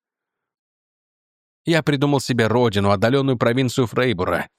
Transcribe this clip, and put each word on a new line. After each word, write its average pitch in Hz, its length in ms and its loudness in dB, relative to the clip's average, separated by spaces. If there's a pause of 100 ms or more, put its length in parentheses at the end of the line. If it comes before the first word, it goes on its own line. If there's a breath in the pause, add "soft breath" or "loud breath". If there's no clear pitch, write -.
(1700)
Я 165 160 0
придумал 143 380 2
себе 117 280 0
родину, 107 440 2
отдаленную 127 460 0
провинцию 123 500 0
Фрейбура, 90 720 -2